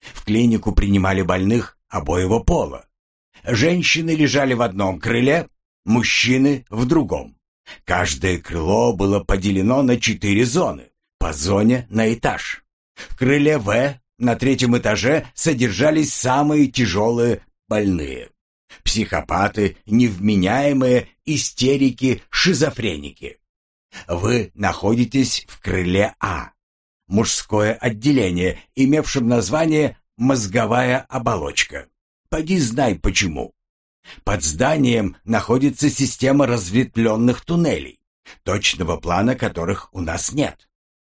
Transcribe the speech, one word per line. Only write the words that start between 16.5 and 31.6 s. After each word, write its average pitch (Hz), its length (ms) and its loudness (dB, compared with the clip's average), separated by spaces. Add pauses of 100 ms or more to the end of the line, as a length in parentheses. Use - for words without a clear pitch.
тяжёлые 117 760 0 (240)
больные. 80 640 -2 (520)
Психопаты, 98 920 -2 (100)
невменяемые, 117 1200 2 (160)
истерики, 131 1080 0
шизофреники. 110 1080 -2 (680)
Вы 98 460 0
находитесь 117 920 0
в - 120 -20
крыле 92 600 0
А, 82 320 -6 (540)
мужское 107 680 0
отделение, 107 880 0 (140)
имевшем 135 540 0
название 151 720 0 (180)
«мозговая 120 920 0
оболочка». 80 800 -4 (400)